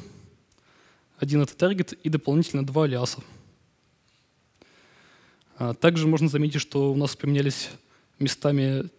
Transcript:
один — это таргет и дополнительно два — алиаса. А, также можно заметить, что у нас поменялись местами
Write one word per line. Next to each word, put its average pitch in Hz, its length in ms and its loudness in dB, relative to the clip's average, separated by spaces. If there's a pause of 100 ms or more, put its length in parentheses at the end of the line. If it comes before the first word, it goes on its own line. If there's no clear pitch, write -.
(1160)
один — 147 260 0
это 135 140 -4
таргет 180 360 0
и - 160 -8
дополнительно 147 580 0
два — 143 180 0
алиаса. 127 380 -4 (2250)
А, 120 160 -2
также 165 340 2
можно 156 200 2
заметить, 147 320 0
что 139 320 0
у 135 40 0
нас 143 180 0
поменялись 143 560 -2 (480)
местами 139 800 0